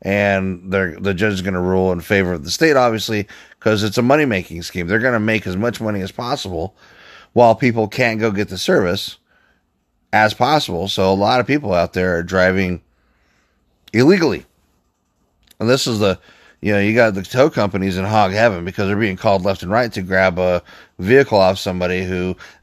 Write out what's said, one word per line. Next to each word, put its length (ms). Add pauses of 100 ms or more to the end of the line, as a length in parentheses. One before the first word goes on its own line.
and 720
they're, 280
the 140
judge 200
is 80
gonna 200
rule 300
in 80
favor 340
of 120
the 60
state, 240
obviously, 520 (320)
'cause 220
it's 160
a 60
money-making 580
scheme. 260
They're 120
gonna 200
make 280
as 100
much 240
money 200
as 100
possible 640 (580)
while 220
people 320
can't 320
go 100
get 200
the 100
service 580 (960)
as 220
possible. 520
So 240
a 40
lot 240
of 80
people 260
out 200
there 240
are 40
driving 600 (1080)
illegally. 540 (1120)
And 80
this 200
is 100
the, 220 (420)
you 120
know, 60
you 140
got 220
the 80
tow 260
companies 480
in 80
hog 280
heaven 320
because 220
they're 80
being 220
called 260
left 200
and 80
right 220
to 100
grab 340
a 240 (380)
vehicle 380
off 200
somebody 460
who 320 (280)